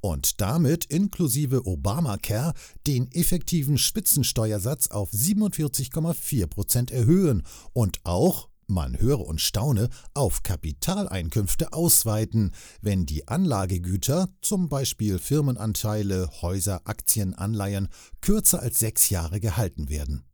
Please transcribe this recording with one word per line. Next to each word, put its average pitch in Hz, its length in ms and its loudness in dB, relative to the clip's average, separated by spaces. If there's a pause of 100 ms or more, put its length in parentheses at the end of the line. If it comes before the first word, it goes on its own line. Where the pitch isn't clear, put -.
und 76 400 -2
damit 139 460 2
inklusive 143 800 0
Obamacare 107 880 -2 (320)
den 127 260 0
effektiven 165 640 2
Spitzensteuersatz 113 1080 0
auf 101 260 -4
siebenundvierzig 156 800 0
Komma 160 240 0
vier 110 320 -2
Prozent 120 460 -2
erhöhen 131 500 4 (320)
und 110 300 0
auch, 110 440 0 (220)
man 69 300 -2
höre 123 200 4
und 78 200 -4
staune, 113 480 0 (240)
auf 131 300 0
Kapitaleinkünfte 95 1300 -2
ausweiten, 110 800 2 (300)
wenn 95 240 2
die 76 200 -4
Anlagegüter, 107 1000 0 (140)
zum 185 260 0
Beispiel 110 500 0
Firmenanteile, 107 1120 0 (140)
Häuser, 92 420 -2
Aktien, 95 480 -2
Anleihen, 98 560 -2 (320)
kürzer - 400 4
als - 180 -2
sechs - 300 2
Jahre 87 320 0
gehalten 92 480 -2
werden. 71 460 -4